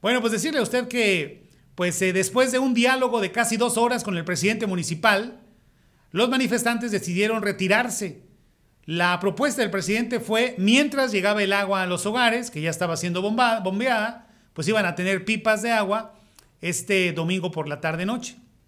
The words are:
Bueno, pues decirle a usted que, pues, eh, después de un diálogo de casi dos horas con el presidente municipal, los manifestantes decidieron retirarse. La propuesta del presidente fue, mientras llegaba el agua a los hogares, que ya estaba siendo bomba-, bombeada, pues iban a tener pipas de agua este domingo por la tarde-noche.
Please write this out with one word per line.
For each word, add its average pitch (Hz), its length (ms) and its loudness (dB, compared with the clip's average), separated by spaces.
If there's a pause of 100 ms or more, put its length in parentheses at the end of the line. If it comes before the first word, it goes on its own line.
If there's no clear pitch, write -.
Bueno, 240 200 2
pues 220 120 0
decirle 285 280 -2
a - 20 2
usted 247 260 -2
que, 202 600 -2 (260)
pues, 175 280 -2
eh, 185 100 2
después 190 380 2
de 247 80 0
un 262 160 2
diálogo 247 460 2
de 190 100 -2
casi 226 260 0
dos 226 200 2
horas 240 280 2
con 196 120 -4
el 165 80 -4
presidente 180 420 0
municipal, 196 760 0 (720)
los 220 180 2
manifestantes 233 640 0
decidieron 202 500 0
retirarse. 202 800 -2 (600)
La 175 360 0
propuesta 226 400 -2
del 214 100 0
presidente 214 480 -2
fue, 233 400 0
mientras 262 540 2
llegaba 208 300 2
el 196 100 0
agua 196 300 0
a 180 40 -2
los 180 200 -2
hogares, 233 440 0
que 151 120 -8
ya 165 80 -2
estaba 165 260 -2
siendo 175 260 -2
bomba-, 226 380 2
bombeada, 220 680 -2 (260)
pues 147 120 -4
iban 208 200 2
a 226 80 -2
tener 190 300 -2
pipas 214 380 0
de 233 100 0
agua 214 420 -2 (460)
este 175 520 0
domingo 170 380 -2
por 156 180 -4
la 147 120 -6
tarde-noche. 180 560 -4 (300)